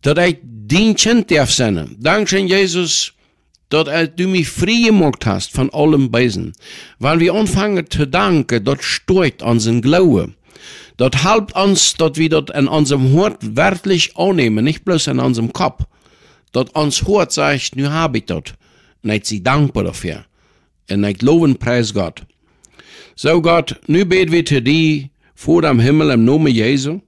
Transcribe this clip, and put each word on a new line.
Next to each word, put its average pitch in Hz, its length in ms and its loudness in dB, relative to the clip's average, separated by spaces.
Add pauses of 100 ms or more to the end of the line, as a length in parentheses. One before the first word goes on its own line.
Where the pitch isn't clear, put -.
dat 147 180 0
ik 175 260 0
dien 127 500 0
kind 226 340 0
darf 147 220 2
zijn. 95 480 -2
Dankzij 190 460 0
Jezus, 180 720 -2 (520)
dat 151 200 0
er, 160 260 -2
du 180 140 -2
mij 185 160 0
vrij 220 380 0
gemaakt 196 420 2
hast 95 260 -4
van 135 200 -2
allem 151 400 2
Bösen." 101 440 -2 (440)
Wanneer 165 340 0
we 202 60 -2
anfangen 190 500 -2
te 147 200 -4
danken, 156 560 0
dat 135 180 -2
steut - 600 -2
onze 117 380 0
Glaube. 143 540 2 (600)
Dat 127 180 0
helpt 202 400 0
ons, 190 420 0
dat 160 200 0
we 160 120 0
dat 151 260 -2
in 139 180 0
unserem 139 440 2
Hart 175 380 0
werkelijk 180 600 0
aannemen, 131 500 0
niet 151 180 -2
bloß 175 240 -2
in 131 120 -2
unserem 120 320 -2
Kopf. - 340 -4 (640)
Dat 127 220 -4
ons 151 280 -2
Hart 196 320 0
sagt, 147 420 -2
"Nu 139 120 -2
heb 151 280 -2
ik 160 120 -4
dat." - 280 -8 (480)
En 107 80 -4
ik 107 160 -2
zie 101 160 -8
dankbaar 131 420 0
dafür. 85 420 -8 (600)
En 101 180 -2
ik 101 180 -4
lobe 165 240 4
en 135 100 2
prijs 120 340 -2
God. 95 300 -6 (960)
Zo 165 260 0
God, 165 460 0
nu 175 200 2
beten 180 240 0
we 170 120 2
te 135 200 0
die 151 480 0 (240)
voor 165 260 0
dem 147 180 2
Himmel 147 320 2
im 113 140 2
Namen 143 280 2
Jesu. 135 560 -2